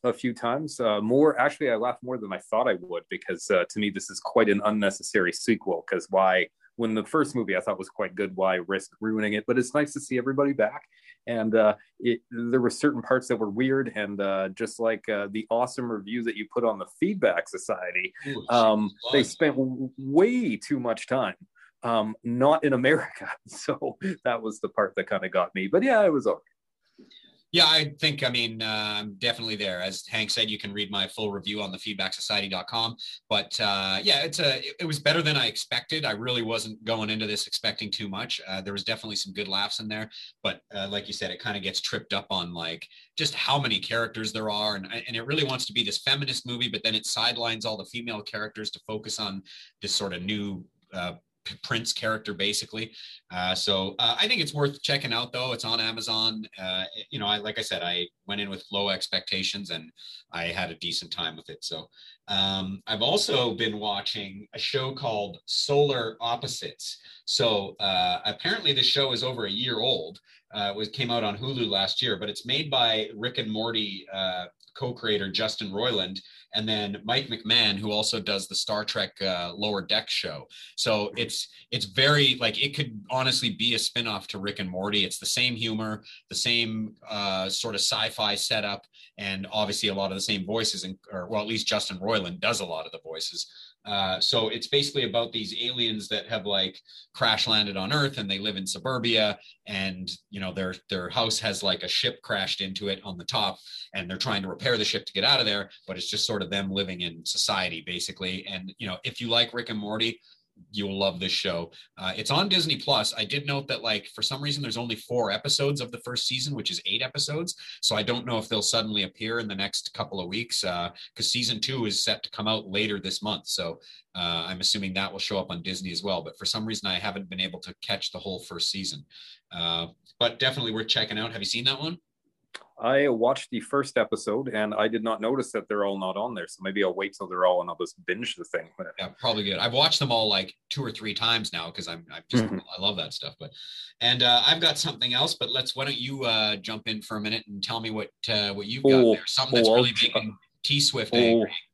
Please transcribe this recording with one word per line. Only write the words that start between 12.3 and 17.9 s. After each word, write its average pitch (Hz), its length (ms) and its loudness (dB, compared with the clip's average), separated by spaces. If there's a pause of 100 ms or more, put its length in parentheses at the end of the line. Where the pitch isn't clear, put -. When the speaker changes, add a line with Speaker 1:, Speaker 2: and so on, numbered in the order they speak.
Speaker 1:
there 120 300 2
were 120 80 6
certain 143 320 2
parts 127 260 2
that 120 100 2
were 107 120 0
weird. 131 460 2
And, 101 240 -2
uh, 98 300 2
just 110 300 -6
like, 113 280 0
uh, 101 240 0
the 107 180 -4
awesome 120 420 0
review 110 320 -2
that 117 120 0
you 104 160 -6
put 120 120 0
on 110 160 4
the 92 80 -8 (120)
Feedback 135 500 2
Society, 90 640 -4 (140)